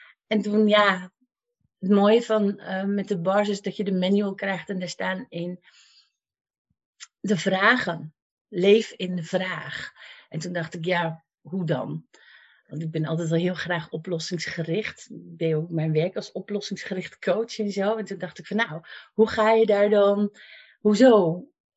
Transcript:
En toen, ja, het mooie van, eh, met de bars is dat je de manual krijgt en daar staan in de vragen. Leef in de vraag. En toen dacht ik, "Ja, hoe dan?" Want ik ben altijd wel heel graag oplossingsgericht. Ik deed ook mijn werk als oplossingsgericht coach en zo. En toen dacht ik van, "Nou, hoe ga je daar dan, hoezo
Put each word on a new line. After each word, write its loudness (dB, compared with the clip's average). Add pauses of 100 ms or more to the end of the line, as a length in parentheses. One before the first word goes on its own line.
(260)
En 0
toen, 2
ja, 4 (680)
het -2
mooie 6
van, 0
eh, -6
met -4
de -2
bars 0
is -4
dat -6
je -4
de -2
manual 0
krijgt -8
en -6
daar -6
staan -6
in -10 (1600)
de 0
vragen. 0 (340)
Leef 4
in -6
de -6
vraag. -6 (360)
En -8
toen -8
dacht -6
ik, -10
"Ja, -2 (160)
hoe -6
dan?" -4 (680)
Want -8
ik -6
ben -2
altijd -4
wel 2
heel -2
graag -6
oplossingsgericht. -8
Ik -18
deed 0
ook -4
mijn -2
werk 0
als -10
oplossingsgericht -8
coach -4
en -4
zo. -2
En -6
toen -12
dacht -10
ik -16
van, -6
"Nou, -4 (300)
hoe 4
ga 2
je 6
daar 4
dan, 4 (420)
hoezo 6 (320)